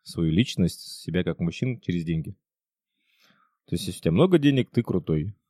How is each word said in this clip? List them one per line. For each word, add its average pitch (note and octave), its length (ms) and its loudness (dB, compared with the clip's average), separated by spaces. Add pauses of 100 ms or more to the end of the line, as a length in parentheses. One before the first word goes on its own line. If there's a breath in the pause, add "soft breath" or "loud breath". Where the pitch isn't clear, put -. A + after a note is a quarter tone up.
свою D#2+ 300 -2
личность, F2+ 480 0
себя - 420 -6
как E2+ 180 -4
мужчин A#2 400 -4
через F2 240 -4
деньги. D#2+ 300 -4 (1400)
То F2 60 -4
есть E2+ 100 -6
если F2+ 140 -8
у - 20 -20
тебя E2 100 2
много E3+ 260 6
денег, C#3+ 340 4
ты A#2+ 100 2
крутой. E2 500 -2 (180)